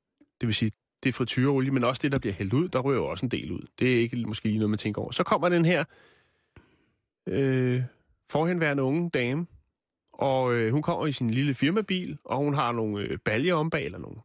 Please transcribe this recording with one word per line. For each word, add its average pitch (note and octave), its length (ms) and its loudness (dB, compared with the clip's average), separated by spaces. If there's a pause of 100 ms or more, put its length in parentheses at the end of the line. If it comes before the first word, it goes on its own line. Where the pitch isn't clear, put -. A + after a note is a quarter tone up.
(400)
det A#2+ 60 0
vil G#2+ 80 2
sige, A2 180 0 (300)
det C3+ 60 -2
er B2 40 0
frityreolie, C3+ 580 0
men C3 140 2
også B2+ 180 0
det, C#3 100 0
der C#3 60 0
bliver G#2 160 -2
hældt G2 180 -4
ud, E3 160 2
der C3 120 0
ryger C3 200 0
jo D2+ 60 0
også E2+ 200 -4
en B2 40 -6
del - 220 -4
ud. - 100 -6 (160)
Det B2+ 180 4
er A#2+ 40 4
ikke A#2+ 160 0 (100)
måske G#2+ 180 -6
lige G#2+ 140 2
noget, G#2+ 120 2
man G#2+ 80 0
tænker G2+ 240 -4
over. - 100 -8
Så - 120 0
kommer F3+ 240 2
den F3 160 4
her, D#3+ 200 2 (1400)
øh, B2+ 540 2 (480)
forhenværende D#3 520 0
unge D#3+ 280 0
dame, C#3 360 0 (680)
og, C3 420 2
øh, A2+ 180 2
hun D3+ 100 2
kommer D#3 240 -2
i D3 60 0
sin A#2+ 180 -2
lille C3+ 240 0
firmabil, F3+ 680 0
og - 120 -4
hun C#3+ 180 0
har B2+ 180 0
nogle, G#2+ 320 -2
øh, - 200 -4
baljer C3+ 300 0
om D#3+ 160 0
bag, D3 140 -2
eller - 140 -8
nogle - 260 -12